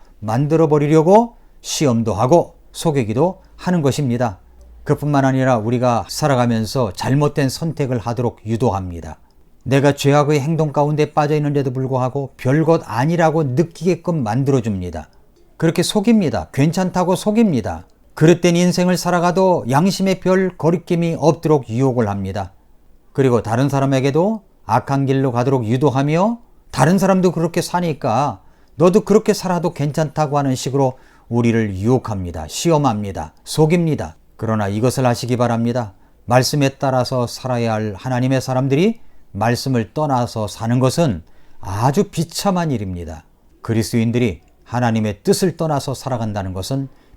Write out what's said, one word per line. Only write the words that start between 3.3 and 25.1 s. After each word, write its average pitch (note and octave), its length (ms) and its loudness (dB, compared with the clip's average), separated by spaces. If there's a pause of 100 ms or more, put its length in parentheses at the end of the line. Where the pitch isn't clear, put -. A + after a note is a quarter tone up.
하는 F3 260 -2
것입니다. A#2+ 560 0 (460)
그뿐만 C#3+ 380 0
아니라 C3 360 2
우리가 A#2 500 0
살아가면서 A#2+ 840 0
잘못된 C#3+ 560 0
선택을 C3 500 -4
하도록 A#2 440 -4
유도합니다. F#2+ 760 -4 (460)
내가 C#3 280 4
죄악의 C#3+ 480 2
행동 D#3 320 -2
가운데 D3 400 0
빠져 D3+ 220 0
있는데도 C#3+ 360 0
불구하고 C3 640 -4
별것 D#3 480 2
아니라고 D#3+ 600 2
느끼게끔 D#3 800 -2
만들어줍니다. G#2+ 880 -2 (480)
그렇게 E3 280 0
속입니다. G3 680 0
괜찮다고 F3+ 640 0
속입니다. D#3 720 0 (260)
그릇된 E3+ 440 4
인생을 F3+ 400 2
살아가도 F3 720 2
양심에 F#3 500 0
별 F#3 380 0
거리낌이 E3 600 0
없도록 D3+ 520 2
유혹을 A#2+ 400 0
합니다. G2 420 -6 (600)
그리고 B2 280 2
다른 A#2 280 0
사람에게도 C#3 720 0 (240)
악한 C3+ 400 0
길로 C3+ 260 0